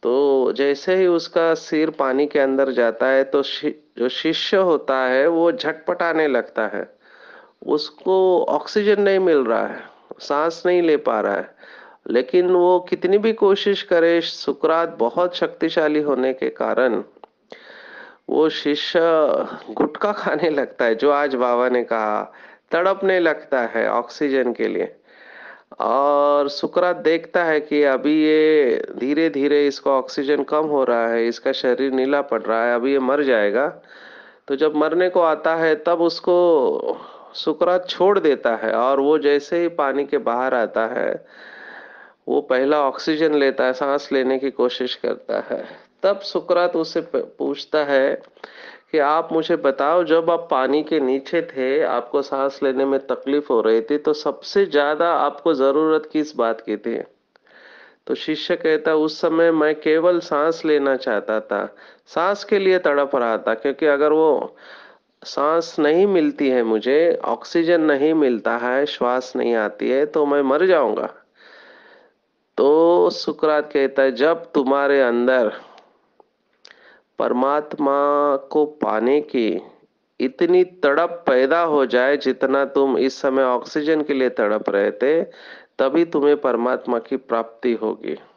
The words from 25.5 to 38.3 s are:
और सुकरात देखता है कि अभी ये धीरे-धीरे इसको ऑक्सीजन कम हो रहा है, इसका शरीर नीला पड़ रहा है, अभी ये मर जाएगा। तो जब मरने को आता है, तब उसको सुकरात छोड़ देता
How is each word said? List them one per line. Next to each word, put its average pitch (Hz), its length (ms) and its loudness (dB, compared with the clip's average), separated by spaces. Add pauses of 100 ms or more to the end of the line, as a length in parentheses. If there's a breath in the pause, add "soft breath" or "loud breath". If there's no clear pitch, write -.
और 143 680 2
सुकरात 175 480 -2
देखता 165 480 -2
है 156 160 0
कि 147 220 0
अभी 147 420 2
ये 156 580 4 (140)
धीरे-धीरे 147 680 0
इसको 139 240 -2
ऑक्सीजन 139 520 -2
कम 151 220 -2
हो 147 200 0
रहा 117 240 0
है, 117 200 0
इसका 127 240 -4
शरीर 131 400 0
नीला 135 300 0
पड़ 113 200 -4
रहा 113 220 -2
है, 120 100 0
अभी 123 180 0
ये 139 60 2
मर 135 240 0
जाएगा। 120 460 0 (800 loud breath)
तो 139 80 -4
जब 156 200 0
मरने 160 320 2
को 180 120 0
आता 160 340 0
है, 160 220 2
तब 170 240 -2
उसको 165 800 2 (540 loud breath)
सुकरात 175 540 -2
छोड़ 196 300 2
देता 127 380 0